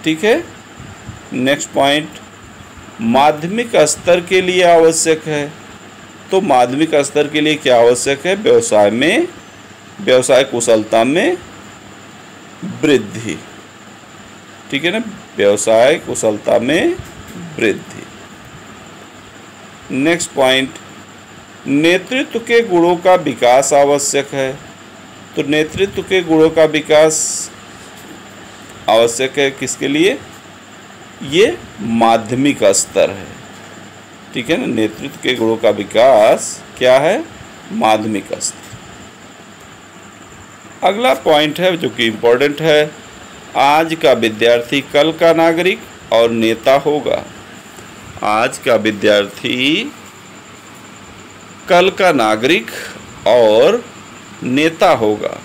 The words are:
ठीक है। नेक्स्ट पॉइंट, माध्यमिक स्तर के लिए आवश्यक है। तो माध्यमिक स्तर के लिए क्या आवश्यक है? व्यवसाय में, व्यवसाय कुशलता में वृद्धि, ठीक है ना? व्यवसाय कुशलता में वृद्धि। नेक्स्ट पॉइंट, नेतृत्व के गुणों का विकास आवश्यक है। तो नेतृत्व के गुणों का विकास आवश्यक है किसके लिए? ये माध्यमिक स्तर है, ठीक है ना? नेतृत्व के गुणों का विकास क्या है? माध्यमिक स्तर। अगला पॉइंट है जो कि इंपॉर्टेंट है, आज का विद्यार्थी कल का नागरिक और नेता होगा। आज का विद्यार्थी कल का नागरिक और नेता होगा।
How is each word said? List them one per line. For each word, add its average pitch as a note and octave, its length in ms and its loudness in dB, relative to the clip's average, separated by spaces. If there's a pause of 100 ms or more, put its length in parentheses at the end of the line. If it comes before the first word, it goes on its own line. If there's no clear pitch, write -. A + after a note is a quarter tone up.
ठीक D#3+ 200 -4
है। C4 200 0 (880)
नेक्स्ट C3+ 360 -2
पॉइंट, C#3+ 380 0 (920)
माध्यमिक D#3 760 0 (120)
स्तर F3 340 0
के F#3 200 0
लिए F3+ 240 0
आवश्यक D#3+ 600 2
है। D3+ 260 -6 (800)
तो F#3+ 120 0
माध्यमिक C#3+ 540 0
स्तर C#3+ 320 0
के D3+ 120 -4
लिए D3+ 160 0
क्या C3 220 2
आवश्यक B2 480 2
है? F#3 100 0
व्यवसाय A2+ 560 2
में, F#3 360 0 (720)
व्यवसाय B2+ 440 2
कुशलता A2+ 600 0
में G3+ 320 0 (1500)
वृद्धि, A2+ 560 -2 (1300)
ठीक C#3 140 -4
है F3 80 -2
ना? A3+ 100 -6 (340)
व्यवसाय A2 640 2
कुशलता A2 640 -2
में F#3 340 -2 (640)
वृद्धि। - 440 -4 (1900)
नेक्स्ट D#3+ 380 -2
पॉइंट, C3 380 0 (960)
नेतृत्व F3+ 720 -2
के A#3 220 0
गुणों F3 360 2
का F#3 180 4
विकास C3 580 2
आवश्यक C#3+ 600 0
है। C3+ 180 -4 (840)
तो D#3 80 -4
नेतृत्व D#3 580 -4
के F#3 200 -2
गुणों D#3+ 280 2
का D#3+ 160 4
विकास D#3 840 0 (1400)
आवश्यक A#2+ 500 0
है C#3 140 0
किसके C3+ 360 -8
लिए? E3+ 300 0 (1040)
ये F#3+ 320 0 (240)
माध्यमिक A#2 840 0
स्तर G2 460 0
है, G2 160 -14 (1080)
ठीक A#2+ 160 -8
है E3 60 0
ना? B3+ 100 -6
नेतृत्व A2+ 560 -6
के B2+ 120 -2
गुणों A2+ 240 -2
का A2+ 140 0
विकास G#2+ 880 2 (160)
क्या B2+ 220 4
है? G3+ 240 0 (500)
माध्यमिक A2 600 -2
स्तर। - 360 -12 (2250)
अगला G#3+ 320 0
पॉइंट D3+ 440 0
है F#3 160 0
जो D#3 140 -6
कि A#2 160 -4
इंपॉर्टेंट B2 560 0
है, D3+ 280 2 (680)
आज D#3 380 2
का D3 200 2
विद्यार्थी A#2 680 0
कल D3+ 280 0
का E3 220 2
नागरिक E3+ 440 0 (340)
और A#2 180 4
नेता A2+ 480 0
होगा। D3 440 -2 (1040)
आज A2+ 340 -2
का B2+ 180 0
विद्यार्थी A2 1160 -2 (1800)
कल F3+ 240 4
का F3+ 200 2
नागरिक B2+ 580 0 (580)
और A#2+ 540 4 (600)
नेता D#3+ 480 0
होगा। G#2+ 520 -2